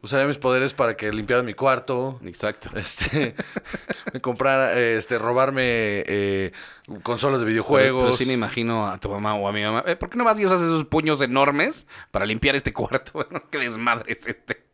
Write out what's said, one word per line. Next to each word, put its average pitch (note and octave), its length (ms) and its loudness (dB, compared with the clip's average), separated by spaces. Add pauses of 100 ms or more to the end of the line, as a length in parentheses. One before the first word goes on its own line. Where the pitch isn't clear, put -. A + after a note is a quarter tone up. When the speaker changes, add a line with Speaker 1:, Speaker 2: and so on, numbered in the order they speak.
Speaker 1:
Usaré C3+ 260 0
mis C#3+ 100 -2
poderes C3 360 2
para A#2 240 0
que G#2+ 140 -4
limpiaran A#2 340 0
mi A2 100 -8
cuarto. C3 680 0
Speaker 2:
Exacto. G#2 520 -8
Speaker 1:
Este, - 560 -4 (400)
<laughs> - 400 -10
me B2+ 80 -8
comprara, C3 580 2
este, A#2 380 2
robarme, B2+ 460 2 (440)
eh, G2 440 0 (500)
consolas B2+ 380 0
de A#2 60 0
Speaker 2:
Pero, A2 80 2
Speaker 1:
videojuegos. C3 500 4
Speaker 2:
pero B2 120 4
sí B2 100 0
me C3 80 0
imagino A2+ 540 -2
a F#2+ 120 -6
tu G2+ 100 -8
mamá G#2 260 -2
o G2 120 -2
a G2+ 40 -2
mi G#2 120 -2
mamá, A2 240 0
"Eh, E3+ 80 0
¿por F3 140 -8
qué A#3 80 -6
no B3 60 0
vas A3 160 2
y G3+ 60 2
usas F#3 160 4
esos E3 240 2
puños D#3 360 0
enormes C#3+ 680 2 (240)
para G2 140 -2
limpiar A#2 300 0
este C3+ 180 -2
cuarto?" - 540 -4 (120)
<laughs> - 120 -18
Qué D3+ 80 -6
desmadre A#2 540 -2
es - 140 -10
este. - 360 -8 (100)